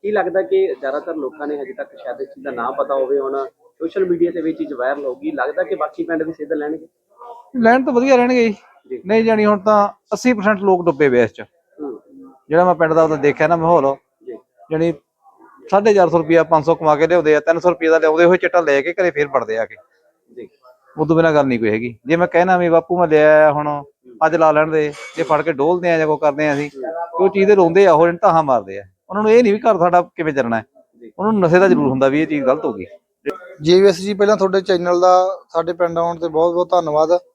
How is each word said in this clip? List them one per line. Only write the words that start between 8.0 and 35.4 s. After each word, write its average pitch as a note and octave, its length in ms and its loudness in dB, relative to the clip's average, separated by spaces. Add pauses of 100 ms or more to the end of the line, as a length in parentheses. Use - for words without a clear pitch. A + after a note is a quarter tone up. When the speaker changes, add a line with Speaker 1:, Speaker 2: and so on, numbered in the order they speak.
Speaker 2:
ਰਹਿਣਗੇ B3 280 2
ਜੀ। G#3+ 120 -2 (340)
Speaker 1:
ਜੀ। B2+ 160 -12
Speaker 2:
ਨਹੀਂ A3 180 0
ਜਾਣੀ A3 220 0
ਹੁਣ G#3 140 2
ਤਾਂ G3+ 300 2 (240)
ਅੱਸੀ B3 200 0
ਪਰਸੈਂਟ G#3 260 0
ਲੋਕ F#3 260 0
ਡੁੱਬੇ D3 240 2
ਪਏ A#2+ 140 4
ਇਸ A2 80 -2
ਚ। - 100 -20
Speaker 1:
ਹੂੰ। - 580 -16 (500)
Speaker 2:
ਜਿਹੜਾ E3+ 160 4
ਮੈਂ F3+ 100 2
ਪਿੰਡ D#3+ 180 0
ਦਾ D#3+ 100 4
ਉਹਦਾ D#3 120 0
ਦੇਖਿਆ D3 320 0
ਨਾ E3+ 80 2
ਮਾਹੌਲ, D#3+ 400 0 (300)
Speaker 1:
ਜੀ। A#2 120 -14 (340)
Speaker 2:
ਜਾਣੀ D#3+ 220 -2 (760)
ਸਾਢੇ G#3 220 2
ਚਾਰ F3+ 160 4
ਸੌ E3 80 0
ਰੁਪਇਆ E3 260 2
ਪੰਜ D#3 220 0
ਸੌ E3 100 2
ਕਮਾ D#3 200 2
ਕੇ D#3 120 0
ਲਿਆਉਂਦੇ D#3 280 2
ਆ, D3 40 2
ਤਿੰਨ E3 200 0
ਸੌ F3+ 100 2
ਰੁਪਇਆ E3 220 0
ਦਾ D#3+ 80 4
ਲਿਆਉਂਦੇ, D#3+ 260 4
ਉਹੀ F3+ 120 4
ਚਿੱਟਾ F3 220 0
ਲੈ C#3+ 220 0
ਕੇ E3+ 120 -6
ਘਰੇ F3+ 180 -2
ਫੇਰ C#3+ 160 -4
ਵੜਦੇ A#2 300 -4
ਆ A2+ 80 -4
ਕੇ। A2 100 -20 (600)
Speaker 1:
ਜੀ। A#2+ 120 -18 (500)
Speaker 2:
ਉਦੋਂ D#3 180 0
ਬਿਨਾਂ D#3+ 180 2
ਗੱਲ C#3+ 120 2
ਨਹੀਂ B2 140 -2
ਕੋਈ A2 100 0
ਹੈਗੀ। A2+ 360 -6
ਜੇ D3+ 100 0
ਮੈਂ F3 120 0
ਕਹਿਣਾ F3+ 300 2
ਵੀ F3 120 0
ਬਾਪੂ E3 300 0
ਮੈਂ E3+ 80 2
ਲਿਆ D3+ 420 4
ਆ - 20 0
ਹੁਣ, D3 320 -6 (420)
ਅੱਜ D#3+ 100 0
ਲਾ D#3+ 160 2
ਲੈਣ D#3 200 2
ਦੇ, D3+ 220 -2 (240)
ਜੇ E3 60 -4
ਫੜ D3+ 180 0
ਕੇ D#3 120 -4
ਡੋਲਦੇ E3+ 380 -2
ਆ E3 60 0
ਜਾਂ D#3 100 -2
ਕੋਈ D3+ 140 -2
ਕਰਦੇ D3+ 280 -2
ਆ C#3+ 40 -2
ਅਸੀਂ, C#3+ 160 -6 (440)
ਉਹ F#3+ 160 0
ਚੀਜ਼ G3 180 0
ਦੇ G#3 80 6
ਰੋਂਦੇ F#3 320 4
ਆ, E3+ 60 6
ਉਹ E3 140 4
ਢਾਹਾਂ E3+ 360 2
ਮਾਰਦੇ G2+ 360 -2
ਆ। G2+ 40 -16 (260)
ਉਹਨਾਂ G3+ 140 -4
ਨੂੰ G#3+ 80 2
ਇਹ A#3+ 120 6
ਨਹੀਂ G3+ 100 2
ਵੀ A3 60 -2
ਘਰ A3+ 180 2
ਸਾਡਾ F3 240 2
ਕਿਵੇਂ D#3+ 320 -6
ਚੱਲਣਾ A#2 240 -2
ਹੈ, G#2+ 80 -6 (360)
Speaker 1:
ਜੀ। A2+ 180 -20
Speaker 2:
ਉਹਨਾਂ G#3+ 140 -2
ਨੂੰ G3+ 80 0
ਨਸ਼ੇ F3 180 4
ਦਾ G3 80 4
ਜ਼ਰੂਰ D3 220 2
ਹੁੰਦਾ C3 180 0
ਵੀ C#3+ 140 0
ਇਹ D#3 60 -2
ਚੀਜ਼ D3 180 -4
ਗਲਤ D3+ 200 0
ਹੋ C3 80 -4
ਗਈ। F#2+ 120 -12 (760)
Speaker 3:
ਜੇਵੀਐਸ F3+ 360 4
ਜੀ, G3 160 -8
ਪਹਿਲਾਂ G3+ 240 0
ਤੁਹਾਡੇ F#3+ 240 0
ਚੈਨਲ F3 380 -2
ਦਾ F3+ 400 2 (100)